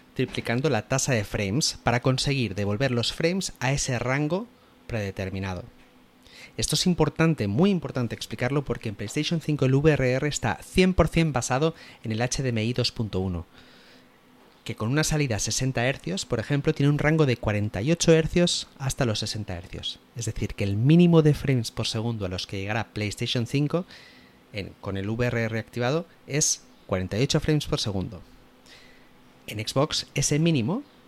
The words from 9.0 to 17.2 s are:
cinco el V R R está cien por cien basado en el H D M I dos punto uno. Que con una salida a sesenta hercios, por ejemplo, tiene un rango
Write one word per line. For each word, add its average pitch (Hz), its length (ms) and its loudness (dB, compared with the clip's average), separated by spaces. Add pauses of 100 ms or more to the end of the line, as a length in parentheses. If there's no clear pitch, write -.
cinco 147 240 0
el 131 100 4
V 151 180 6
R 131 200 2
R 135 160 -2
está 113 340 -2
cien 185 300 2
por 170 160 4
cien 165 240 2
basado 131 420 0 (300)
en 110 80 -4
el 110 80 -2
H 127 220 -2
D 131 80 0
M 110 120 0
I 120 120 0
dos - 180 0
punto 101 280 -4
uno. 90 260 -2 (1200)
Que 110 80 -8
con 110 140 -2
una 151 120 2
salida 147 340 0
a - 20 -4
sesenta 123 480 -2
hercios, 160 400 -4
por 117 140 -2
ejemplo, 143 340 0
tiene 143 160 4
un 147 80 2
rango 156 260 4